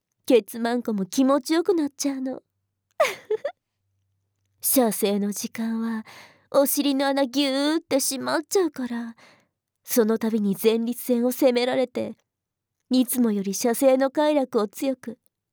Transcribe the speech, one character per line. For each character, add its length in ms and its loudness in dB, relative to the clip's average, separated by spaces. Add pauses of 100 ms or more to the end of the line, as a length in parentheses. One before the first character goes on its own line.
(260)
ケ 160 6
ツ 160 -12
マ 160 -2
ン 80 -2
コ 100 -4
も 140 -2
気 180 0
持 160 4
ち 140 -2
よ 80 2
く 100 0
な 140 0
っ 100 -6
ち 140 -4
ゃ 40 -4
う 60 -8
の。 220 -8 (560)
<laughs> 560 -4 (1040)
射 300 2
精 300 0
の 100 -2
時 200 -8
間 300 -6
は、 240 -6 (460)
お 160 4
尻 300 0
の 100 0
穴 200 0
ギ 180 0
ュ 320 0
ー 20 0
っ 20 -6
て 200 -2
閉 180 -4
ま 200 -4
っ 40 -4
ち 140 -2
ゃ 80 4
う 80 -2
か 160 -8
ら、 260 -8 (680)
そ 200 2
の 140 0
度 220 -2
に 200 0
前 200 2
立 200 -6
腺 240 0
を 60 2
責 220 2
め 120 0
ら 120 -2
れ 100 0
て、 300 -8 (760)
い 140 4
つ 160 -2
も 120 2
よ 100 -2
り 100 -4
射 220 0
精 220 4
の 160 2
快 220 2
楽 260 0
を 80 -2
強 260 -4
く、 240 -16 (340)